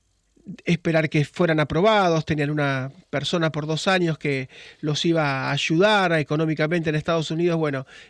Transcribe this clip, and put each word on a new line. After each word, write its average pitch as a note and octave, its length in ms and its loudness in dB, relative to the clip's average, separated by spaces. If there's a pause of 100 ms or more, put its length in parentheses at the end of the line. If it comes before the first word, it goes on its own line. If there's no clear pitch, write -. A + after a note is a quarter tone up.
(640)
esperar D#3+ 440 0
que D3+ 160 2
fueran D#3+ 360 0
aprobados, E3+ 640 2
tenían D3 260 -2
una C3+ 400 -2 (180)
persona D#3 440 -2
por D3+ 160 -6
dos D#3 180 -4
años F3+ 320 0
que C3+ 300 -4 (320)
los D3+ 240 -2
iba D3+ 400 0
a C3+ 80 -2
ayudar F#3 640 2
económicamente D#3 760 0
en D3+ 60 0
Estados D#3+ 340 -2
Unidos. E3+ 260 0
Bueno, C#3+ 300 -2 (240)